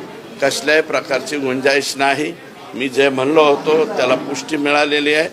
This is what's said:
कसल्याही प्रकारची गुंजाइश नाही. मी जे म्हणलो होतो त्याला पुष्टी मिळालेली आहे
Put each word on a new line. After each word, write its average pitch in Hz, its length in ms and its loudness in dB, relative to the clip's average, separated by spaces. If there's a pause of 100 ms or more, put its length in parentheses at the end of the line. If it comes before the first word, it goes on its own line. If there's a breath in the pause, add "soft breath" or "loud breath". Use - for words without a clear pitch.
(420)
कसल्याही 143 400 2
प्रकारची 139 560 -4
गुंजाइश 135 580 0
नाही. 139 380 0 (400)
मी 131 160 -4
जे 135 200 4
म्हणलो 139 340 4
होतो 151 420 2
त्याला 127 300 0
पुष्टी 139 420 -6
मिळालेली 147 560 0
आहे 160 200 0